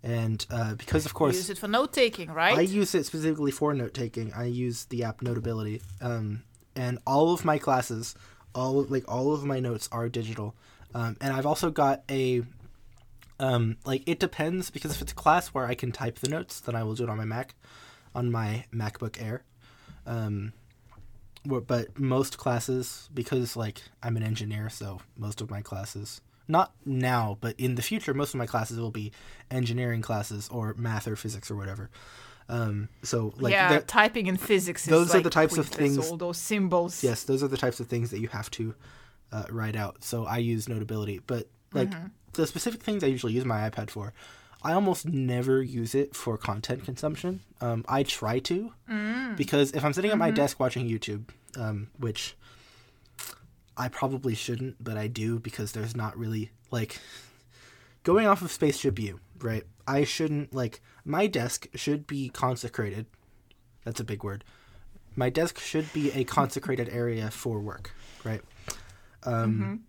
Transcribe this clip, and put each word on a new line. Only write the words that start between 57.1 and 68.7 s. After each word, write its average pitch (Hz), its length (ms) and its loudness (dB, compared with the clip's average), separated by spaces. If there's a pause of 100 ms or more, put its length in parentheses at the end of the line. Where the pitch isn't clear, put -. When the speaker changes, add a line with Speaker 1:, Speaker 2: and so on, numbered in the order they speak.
Speaker 1:
going 208 240 6
off 196 160 6
of 175 80 -4
Spaceship 139 480 2
U, 101 220 -6 (180)
right? 110 240 -4 (240)
I 139 160 4
shouldn't, 147 500 0
like, 127 280 -2 (240)
my 185 240 2
desk 123 480 -2
should 147 300 0
be 139 220 -4
consecrated. 117 800 -2 (760)
That's 113 160 -6
a 117 40 -4
big 107 200 -6
word. 101 180 -6 (720)
My 127 160 2
desk 165 300 0
should 156 320 -2
be 143 180 2
a 131 140 0
consecrated 127 640 0
area 113 420 -2
for 110 300 -4
work, - 340 -10 (300)
right? 110 180 -4 (800)